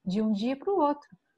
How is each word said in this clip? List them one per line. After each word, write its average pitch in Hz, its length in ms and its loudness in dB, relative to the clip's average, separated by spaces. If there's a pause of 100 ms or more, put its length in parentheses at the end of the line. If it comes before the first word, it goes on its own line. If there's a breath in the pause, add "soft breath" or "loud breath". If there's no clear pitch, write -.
de 196 160 0
um 220 100 0
dia 220 240 -2
pro 381 220 -2
outro, 294 320 2 (280)